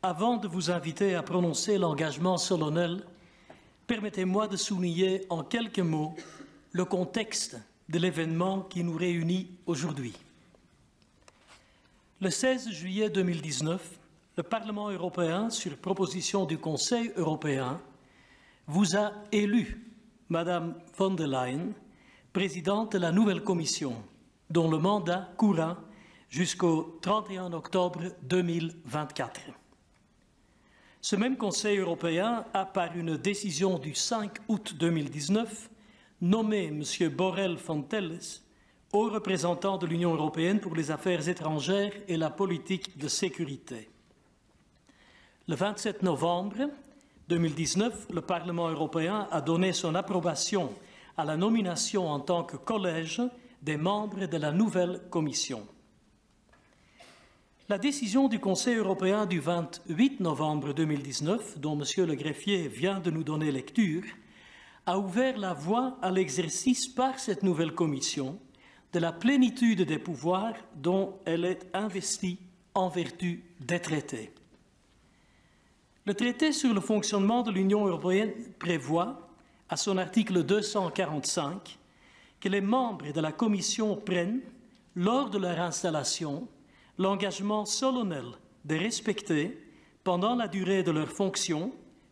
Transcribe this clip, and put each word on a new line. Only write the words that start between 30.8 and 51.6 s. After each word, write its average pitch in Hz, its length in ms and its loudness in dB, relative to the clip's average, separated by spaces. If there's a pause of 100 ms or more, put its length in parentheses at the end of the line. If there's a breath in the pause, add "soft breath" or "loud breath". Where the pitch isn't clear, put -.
Ce - 140 0
même 247 220 2
Conseil 202 420 0
européen 175 760 0
a, 196 120 0
par 170 300 -2
une 165 220 -2
décision 185 600 0
du 139 160 -8
cinq 214 420 -2 (100)
août 202 300 -2
deux 170 140 2
mille 151 180 0
dix-neuf, 165 640 -2 (500 loud breath)
nommé 208 480 2
Monsieur 151 380 -2
Borrell 175 500 0
Fontelles 165 600 -4 (720 soft breath)
haut 220 180 4
représentant 190 680 0
de 175 100 -2
l'Union 170 260 2
européenne 160 460 2
pour 180 160 -6
les 156 160 -2
affaires 156 380 0
étrangères 175 640 0 (160)
et 170 80 0
la 160 120 0
politique 180 680 -4
de 143 100 -6
sécurité. 135 840 -4 (1600 soft breath)
Le 165 80 0
vingt-sept 202 480 -2
novembre 185 640 2 (600 loud breath)
deux 170 80 4
mille 165 180 2
dix-neuf, 185 560 0
le 175 80 -2
Parlement 170 480 -2
européen 165 640 -2
a 165 80 0
donné 165 320 2
son 165 240 -2
approbation 175 760 0 (420 loud breath)
à 165 80 -2
la 151 140 0
nomination 190 720 2